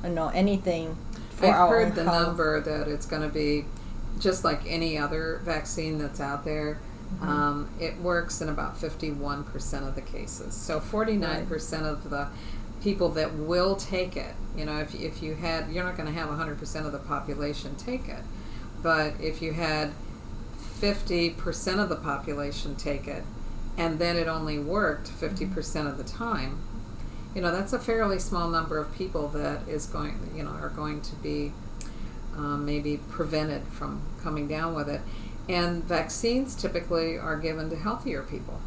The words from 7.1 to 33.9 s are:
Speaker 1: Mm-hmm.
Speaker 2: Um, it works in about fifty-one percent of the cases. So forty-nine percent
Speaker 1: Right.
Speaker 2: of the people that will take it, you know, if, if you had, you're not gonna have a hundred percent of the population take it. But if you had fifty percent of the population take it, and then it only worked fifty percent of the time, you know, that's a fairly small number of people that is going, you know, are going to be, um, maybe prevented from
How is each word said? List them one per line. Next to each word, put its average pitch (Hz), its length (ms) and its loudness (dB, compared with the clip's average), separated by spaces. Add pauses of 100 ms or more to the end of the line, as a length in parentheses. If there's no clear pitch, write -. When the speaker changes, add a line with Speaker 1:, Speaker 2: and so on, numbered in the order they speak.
Speaker 1:
Mm-hmm. 147 120 -2
Speaker 2:
Um, 147 420 2 (100)
it 165 200 -2
works 170 420 0
in 156 80 0
about 147 280 -2
fifty-one 143 680 -2
percent 139 420 -2
of 135 80 -2
the 135 60 -2
cases. - 520 -6
So 156 260 -2
forty-nine 202 680 2
percent 156 360 -2
Speaker 1:
Right. 151 100 2
Speaker 2:
of 143 160 -6
the 143 180 0 (560)
people 175 260 4
that 156 240 0
will 175 440 4
take 185 400 -2
it, 131 180 -6 (220)
you 151 80 -2
know, 151 120 -2
if, 151 160 -2
if - 300 -4
you 156 120 -4
had, 165 360 -2
you're 180 140 0
not 180 120 -2
gonna 156 140 -2
have 160 180 -2
a 147 60 -2
hundred 151 240 -2
percent 151 260 -4
of 147 60 -2
the 135 80 -4
population 147 760 -2
take - 340 -4
it. - 120 -6 (640)
But 156 360 4
if 160 220 -2
you 160 120 -2
had 156 400 2 (640)
fifty 180 720 2
percent 180 480 0
of 196 100 4
the 156 60 2
population 143 800 -2
take 143 320 -2
it, 143 160 -6 (540)
and 165 220 2
then 170 180 4
it 165 100 2
only 156 320 0
worked 160 480 2
fifty - 380 -2
percent 156 420 -2
of 139 100 -4
the 135 60 -4
time, 156 560 -2 (760)
you 185 60 0
know, 175 100 4
that's 202 220 0
a 240 60 2
fairly 214 400 4
small 170 300 2
number 160 280 2
of 151 180 -2
people 170 340 -2
that 147 380 0
is 151 200 -2
going, 147 320 -2 (160)
you 156 80 -4
know, 151 80 -4
are 151 180 -4
going 151 320 -2
to - 140 -4
be, 147 360 -2 (840)
um, 147 300 -2
maybe 147 320 0 (120)
prevented 151 540 0
from 143 380 -4 (200)